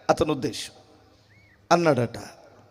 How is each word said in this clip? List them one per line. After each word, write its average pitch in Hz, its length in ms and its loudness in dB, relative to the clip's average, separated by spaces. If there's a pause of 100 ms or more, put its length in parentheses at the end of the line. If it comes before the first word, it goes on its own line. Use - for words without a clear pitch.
అతని 156 220 2
ఉద్దేశం - 400 -6 (1000)
అన్నాడట. 151 460 2 (540)